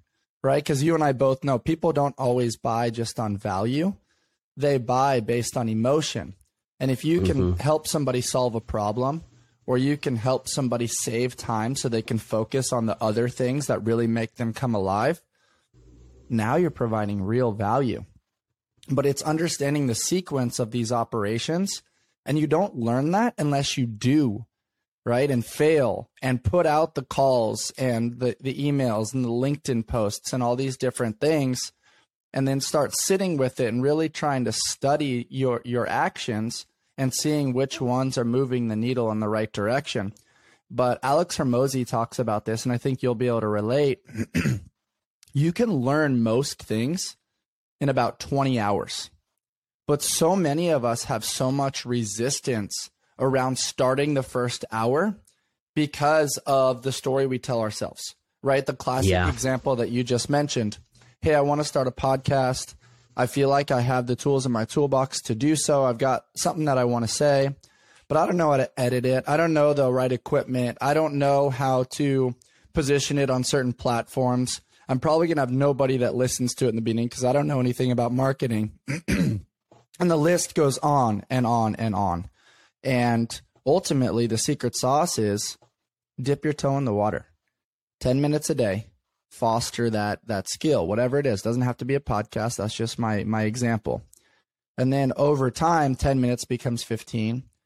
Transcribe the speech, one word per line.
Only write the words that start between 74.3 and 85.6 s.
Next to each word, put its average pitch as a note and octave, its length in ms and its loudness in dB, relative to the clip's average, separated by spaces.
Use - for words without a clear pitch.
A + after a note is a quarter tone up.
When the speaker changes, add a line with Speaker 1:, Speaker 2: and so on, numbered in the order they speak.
Speaker 1:
I'm B2+ 100 0
probably D#3+ 280 4
gonna D#3 140 2
have B2 100 0
nobody C3+ 460 2
that A#2+ 160 2
listens B2 400 0
to - 100 -2
it B2 60 4
in A2 60 -2
the A#2 40 -2
beginning A2+ 300 0
'cause - 140 -8
I B2 100 2
don't D3 120 2
know C#3+ 140 0
anything B2 300 0
about A#2+ 220 0
marketing." B2+ 600 0
<clears throat> D3 580 -2
And F3+ 80 4
the E3 80 4
list D#3+ 380 2
goes C#3+ 240 2
on B2+ 500 2
and B2+ 160 0
on A2+ 300 2
and A2+ 180 -2
on. F#2 380 -2
And A#2+ 440 2
ultimately, B2+ 600 2
the A2 100 -2
secret C#3 380 -2
sauce D3 420 0
is G#2 400 -2